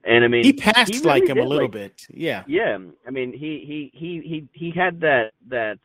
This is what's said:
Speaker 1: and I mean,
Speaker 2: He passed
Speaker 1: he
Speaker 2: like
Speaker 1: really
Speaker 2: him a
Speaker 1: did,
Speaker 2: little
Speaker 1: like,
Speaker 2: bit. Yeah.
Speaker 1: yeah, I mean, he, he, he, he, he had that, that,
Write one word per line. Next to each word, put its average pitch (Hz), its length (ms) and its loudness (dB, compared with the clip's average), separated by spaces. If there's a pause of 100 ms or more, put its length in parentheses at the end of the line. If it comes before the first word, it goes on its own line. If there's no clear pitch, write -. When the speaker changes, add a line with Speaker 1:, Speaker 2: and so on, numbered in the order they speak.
Speaker 1:
and 117 200 6
I 120 40 4
mean, 117 160 2
Speaker 2:
He 135 100 8
passed 214 400 2
Speaker 1:
he 247 60 -4
Speaker 2:
like 339 240 4
Speaker 1:
really 339 80 2
Speaker 2:
him 131 60 2
a - 40 2
Speaker 1:
did, 127 60 0
Speaker 2:
little 139 160 0
Speaker 1:
like, 117 80 -2
Speaker 2:
bit. 101 380 -14
Yeah. 147 360 -6
Speaker 1:
yeah, 147 320 -2 (300)
I - 20 -12
mean, 127 220 -6
he, 151 340 -10
he, 147 320 -10
he, 165 240 -10
he, 156 300 -10
he 170 240 -10
had 180 240 0
that, 131 320 2 (160)
that, 110 380 -4